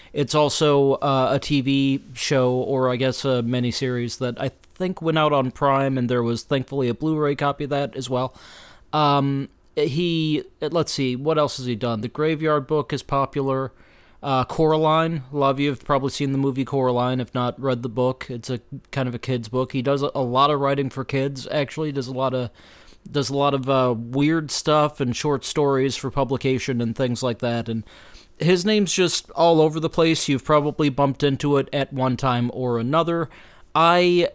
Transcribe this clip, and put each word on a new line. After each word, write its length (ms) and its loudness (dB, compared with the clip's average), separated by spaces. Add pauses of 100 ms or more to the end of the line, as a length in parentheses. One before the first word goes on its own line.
(120)
It's 220 -2
also, 640 4
uh, 360 0
a 60 2
T 240 0
V 400 0 (100)
show, 400 2
or 380 0
I 60 0
guess 280 -2
a 180 2
miniseries 760 -2
that 200 -4
I 120 -4 (240)
think 260 -6
went 160 0
out 160 4
on 180 2
Prime, 460 2
and 140 0
there 120 2
was 200 -2
thankfully 480 -2
a 40 -2
Blu-ray 420 0
copy 280 -2
of 60 -8
that 260 -2
as 140 -8
well. 240 -2 (580)
Um, 560 2 (280)
he, 680 0 (160)
let's 320 -2
see, 240 -2
what 200 -2
else 200 0
has 100 -8
he 80 -2
done? 260 -2
The 80 -6
Graveyard 600 -2
Book 240 -2
is 100 -4
popular. 720 -2 (500)
Uh, 220 0
Coraline, 880 2
a 40 -10
lot 140 4
of 80 -2
you 120 0
have 140 -6
probably 260 0
seen 200 -4
the 80 0
movie 260 0
Coraline, 540 0
if 160 -6
not 260 -2
read 220 -2
the 60 -6
book. 420 -2
It's 180 -8
a 120 -4 (320)
kind 160 -2
of 80 -6
a 20 -12
kid's 300 -4
book. 240 -2
He 100 -2
does 220 0
a, 100 -4
a 80 -2
lot 280 4
of 100 0
writing 300 0
for 140 -8
kids, 460 -4
actually. 400 -2
Does 160 -4
a 60 -10
lot 220 -2
of, 160 -4 (600)
does 200 -2
a 60 -4
lot 160 2
of, 160 -2
uh, 300 2
weird 540 0
stuff 480 2
and 160 -2
short 280 -2
stories 520 0
for 120 -8
publication 720 -2
and 140 -2
things 300 -2
like 160 -4
that. 280 -2
And 140 -4 (560)
his 260 4
name's 280 2
just 400 0
all 280 6
over 200 2
the 100 -2
place. 380 2
You've 160 0
probably 440 2
bumped 360 0
into 320 0
it 160 0
at 200 -4
one 240 0
time 380 0
or 240 -2
another. 500 0 (460)
I 600 4